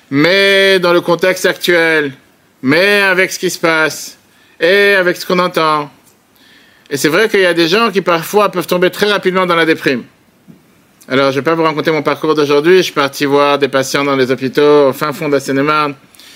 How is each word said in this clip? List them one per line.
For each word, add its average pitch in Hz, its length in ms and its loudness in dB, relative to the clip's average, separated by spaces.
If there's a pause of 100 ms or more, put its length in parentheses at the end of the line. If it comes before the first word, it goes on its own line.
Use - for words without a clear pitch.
(100)
Mais 196 680 2
dans 180 140 0
le 175 80 2
contexte 185 460 0
actuel, 160 680 0 (500)
mais 185 400 2
avec 185 300 0
ce - 60 -8
qui 180 120 -4
se - 80 -8
passe, 160 580 -2 (440)
et 202 340 2
avec 180 220 0
ce - 100 -14
qu'on 185 140 0
entend. » 156 500 -2 (1000)
Et 143 60 -4
c'est 151 120 0
vrai 202 200 2
qu'il 208 120 0
y 185 60 2
a 170 80 0
des 165 120 2
gens 214 240 0
qui 190 120 -2
parfois 185 480 0
peuvent 175 160 -6
tomber 180 240 0
très 208 200 -2
rapidement 185 360 -2
dans 175 100 0
la 165 80 2
déprime. 143 400 -2 (1040)
Alors, 135 240 0
je 131 40 -8
vais 139 60 -2
pas 165 120 -2
vous 165 80 0
raconter 156 280 -2
mon 151 120 -2
parcours 151 320 -2
d'aujourd'hui. 151 440 2
Je 180 40 4
suis - 100 -8
parti 139 320 -2
voir 143 340 2
des 139 100 0
patients 135 360 -2
dans 139 120 0
les 127 140 0
hôpitaux, 143 580 2
au 127 40 2
fin 151 200 -6
fond 151 160 -8
de 143 60 0
la 135 60 0
Seine-et-Marne. 143 540 -2 (420)